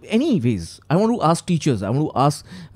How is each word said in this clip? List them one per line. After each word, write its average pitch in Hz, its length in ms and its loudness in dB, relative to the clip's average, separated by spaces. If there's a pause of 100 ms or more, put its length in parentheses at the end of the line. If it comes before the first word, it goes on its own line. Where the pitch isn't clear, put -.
uh, 208 120 -2
anyways, 123 500 0 (260)
I 151 40 4
want 226 220 2
to - 60 -2
ask 165 220 -2
teachers, 151 320 0
I 101 180 -2
want 151 80 0
to 139 240 2
ask, - 180 -4 (300)